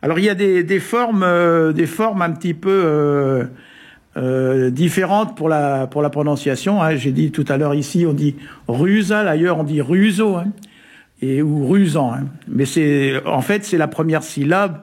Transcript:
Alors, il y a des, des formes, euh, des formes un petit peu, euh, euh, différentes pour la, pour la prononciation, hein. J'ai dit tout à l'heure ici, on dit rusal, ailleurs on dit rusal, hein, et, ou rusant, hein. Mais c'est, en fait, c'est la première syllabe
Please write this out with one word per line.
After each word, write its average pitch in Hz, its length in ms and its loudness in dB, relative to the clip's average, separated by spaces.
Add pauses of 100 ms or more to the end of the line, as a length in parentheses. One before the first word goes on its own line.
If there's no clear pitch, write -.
Alors, 160 200 0
il 190 40 2
y 214 40 4
a 208 60 2
des, 185 280 2
des 180 160 0
formes, 226 460 0
euh, 170 480 4
des 156 140 0
formes 202 360 -2
un 170 80 0
petit 170 240 -4
peu, 180 160 -4
euh, 147 720 2 (720)
euh, 131 540 0
différentes 180 680 0
pour 156 120 -2
la, 143 380 0
pour 147 160 -4
la 147 80 0
prononciation, 147 680 -2
hein. 160 160 0
J'ai 131 160 -2
dit 147 200 0
tout 160 160 -2
à 139 80 0
l'heure 143 180 0
ici, 151 320 0
on 156 60 2
dit 143 240 0 (320)
rusal, 196 580 0
ailleurs 165 320 0
on 156 60 -2
dit 147 160 -2
rusal, 190 460 2 (100)
hein, 175 100 -4 (760)
et, 135 220 0
ou 147 240 0
rusant, 156 460 2
hein. 139 140 -6 (200)
Mais 131 180 0
c'est, 143 500 2 (120)
en 143 160 0
fait, 202 220 0
c'est 180 140 -2
la 151 100 2
première 156 340 -2
syllabe 165 600 -2